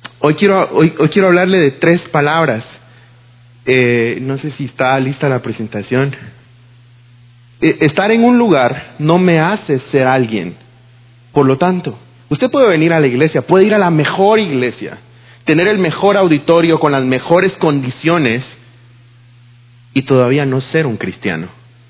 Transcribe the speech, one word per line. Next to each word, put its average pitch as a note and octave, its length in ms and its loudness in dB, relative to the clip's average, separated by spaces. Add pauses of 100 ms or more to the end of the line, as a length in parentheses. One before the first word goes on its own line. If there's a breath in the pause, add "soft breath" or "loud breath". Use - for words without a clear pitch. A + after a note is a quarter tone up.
(200)
Hoy D3+ 160 2
quiero, F#3+ 360 2
hoy, D#3 280 2
hoy D#3 100 2
quiero F#3+ 200 2
hablarle F#3 280 2
de D3 140 2
tres E3+ 300 0 (100)
palabras. D3 520 -2 (1000 soft breath)
Eh, A#2+ 560 0
no C3+ 160 -6
sé D3 140 -10
si C3+ 140 -10
está C3 340 -2
lista C3+ 280 -4
la B2+ 140 -2
presentación. A#2 720 -6 (1500)
Eh, D#3 200 0
estar F#3+ 280 0
en A#3 140 2
un B3 140 4
lugar C#3 640 0
no D#3+ 200 2
me F3+ 180 2
hace D#3+ 440 -2 (100)
ser C3 160 2
alguien. A2 480 -2 (800)
Por C#3+ 120 2
lo C3+ 120 2
tanto, F3+ 420 -2 (300)
usted B3 200 -2
puede C4 200 4
venir E3 240 2
a E3 60 2
la D3+ 60 4
iglesia, C3+ 400 0
puede F#3+ 220 4
ir G#3+ 80 0
a - 20 2
la F3+ 140 0
mejor F#3+ 480 2
iglesia, B2+ 580 -6 (460 soft breath)
tener D#3+ 260 2
el G#3+ 80 0
mejor F#3+ 400 0
auditorio E3 600 2
con D3 140 0
las C3+ 100 0
mejores E3+ 560 0
condiciones C#3 840 -2 (1500)
y C3+ 100 -2
todavía C3+ 420 2
no C3 160 -2 (100)
ser D#3+ 160 0
un A2+ 80 -4
cristiano. F#2 540 -8 (400)